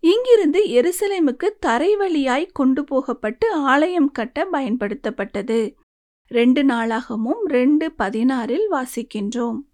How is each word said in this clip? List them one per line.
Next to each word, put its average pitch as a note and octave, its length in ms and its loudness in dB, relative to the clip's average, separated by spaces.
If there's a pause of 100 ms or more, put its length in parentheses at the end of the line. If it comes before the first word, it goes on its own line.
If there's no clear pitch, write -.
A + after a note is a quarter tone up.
இங்கிருந்து G#4 640 4
எருசலேமுக்கு F4 800 0 (140)
தரை D#4 360 0
வழியாய் D#4 500 0
கொண்டு C4+ 380 0
போகப்பட்டு C4+ 680 -2
ஆலயம் D4 560 2
கட்ட C4+ 420 -6
பயன்படுத்தப்பட்டது. A3+ 1200 -4 (540)
ரெண்டு B3 340 4
நாளாகமும் A#3 840 -2
ரெண்டு D4+ 540 2
பதினாறில் A#3+ 720 0
வாசிக்கின்றோம். A#3 880 -4 (160)